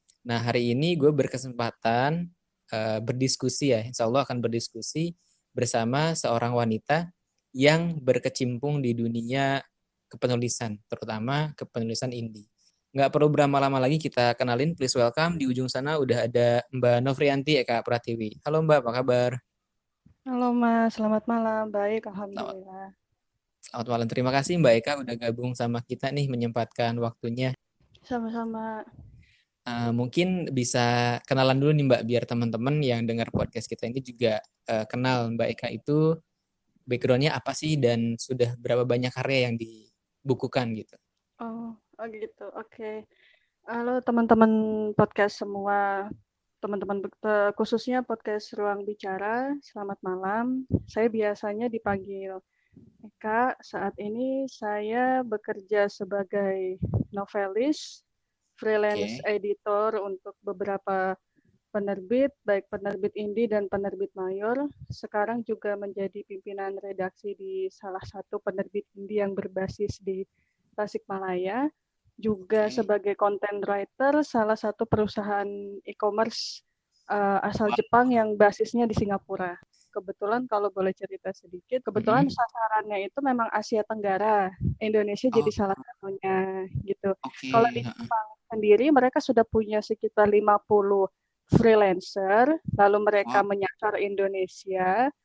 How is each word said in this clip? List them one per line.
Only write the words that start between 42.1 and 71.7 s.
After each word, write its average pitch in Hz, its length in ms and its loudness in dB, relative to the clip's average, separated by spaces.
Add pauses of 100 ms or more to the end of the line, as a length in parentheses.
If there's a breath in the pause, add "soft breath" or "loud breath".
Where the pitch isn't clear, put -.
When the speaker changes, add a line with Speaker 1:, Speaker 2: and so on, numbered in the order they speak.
Speaker 2:
Oke. 214 560 -12 (560 soft breath)
Halo 240 400 -2
teman-teman 226 480 6 (400)
podcast 208 480 2
semua. 202 720 -2 (460)
Teman-teman 202 400 -4
be-, 196 240 -8
te-, 208 320 2
khususnya 247 480 -2
podcast 214 480 -6
Ruang 202 320 -4
Bicara, 208 800 -4
selamat 202 400 -10
malam. 214 640 -4 (240)
Saya 220 160 0
biasanya 214 640 -4
dipanggil 196 640 -6 (640 soft breath)
Eka. 220 640 -2
Saat 196 340 -6
ini 254 540 -4
saya 226 720 -2
bekerja 208 640 -2
sebagai 190 960 -4 (320)
novelis, 202 880 -4 (560)
freelance 208 640 0
Speaker 1:
Oke. 208 160 0
Speaker 2:
editor 208 640 -2
untuk 196 400 -10
beberapa 196 720 -2 (560)
penerbit, 202 720 0
baik 196 240 0
penerbit 202 480 -6
indie 208 320 -2
dan 202 240 -2
penerbit 196 420 -4
mayor. 202 540 -4 (240)
Sekarang 220 560 -4
juga 208 320 -4
menjadi 202 480 -8
pimpinan 196 500 -10
redaksi 190 640 -8
di 190 320 -6
salah 190 320 -12
satu - 400 -10
penerbit 202 400 -4 (160)
indie 202 240 -2
yang 196 80 0
berbasis 196 720 -6
di 190 240 -6 (480)
Tasikmalaya. 196 960 -4 (480)